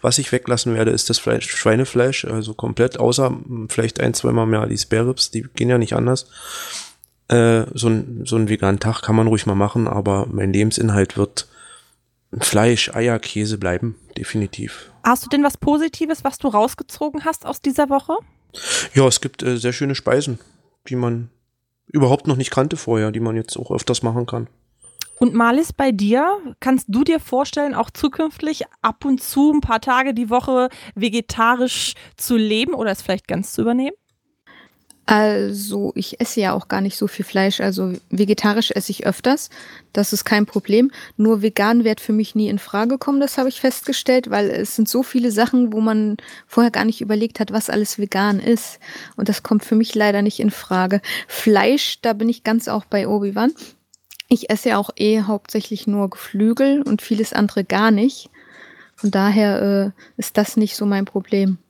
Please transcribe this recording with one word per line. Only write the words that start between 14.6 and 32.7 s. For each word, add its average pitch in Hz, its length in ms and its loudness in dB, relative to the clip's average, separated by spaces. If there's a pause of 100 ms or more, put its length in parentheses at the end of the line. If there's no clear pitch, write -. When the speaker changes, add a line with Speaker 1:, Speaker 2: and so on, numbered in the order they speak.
Speaker 2:
Hast 247 200 2
du 262 60 -14
denn 285 140 2
was 277 120 2
Positives, 302 680 -2
was 277 140 -4
du 277 100 -2
rausgezogen 254 720 -2
hast 320 220 -6
aus - 160 -10
dieser 277 280 0
Woche? 277 280 0 (760)
Speaker 1:
Ja, 135 140 6
es - 140 2
gibt, - 220 -8
äh, 127 120 0
sehr 120 160 -2
schöne 139 240 -2
Speisen, 131 440 0 (500)
die 127 80 -4
man 120 320 -2 (600)
überhaupt 139 380 2
noch 143 80 2
nicht 131 160 -2
kannte 151 240 0
vorher, 110 380 0
die 113 80 -4
man 113 160 -2
jetzt - 180 -6
auch - 160 -8
öfters - 320 -2
machen 120 220 0
kann. 117 220 -6 (720)
Speaker 2:
Und 240 140 4
Marlies, 240 380 2
bei 269 220 0
dir, 247 440 2 (220)
kannst 262 300 0
du 247 160 2
dir 320 160 2
vorstellen, 277 520 -2
auch - 160 -4
zukünftig 311 760 -4 (160)
ab - 240 -4
und 262 180 0
zu 294 300 4
ein 294 80 4
paar 226 180 0
Tage 262 340 0
die 226 160 -4
Woche 254 380 2 (280)
vegetarisch 233 960 0 (240)
zu - 180 0
leben 220 380 2